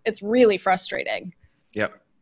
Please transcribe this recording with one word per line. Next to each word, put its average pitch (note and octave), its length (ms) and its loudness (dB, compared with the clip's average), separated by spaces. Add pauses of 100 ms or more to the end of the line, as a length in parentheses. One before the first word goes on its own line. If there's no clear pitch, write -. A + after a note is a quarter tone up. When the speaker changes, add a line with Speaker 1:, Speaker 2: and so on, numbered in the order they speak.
Speaker 1:
It's G#3+ 180 -4
really G#3+ 360 4
frustrating. F#3 760 -4 (380)
Speaker 2:
Yep. G#2 260 -4 (240)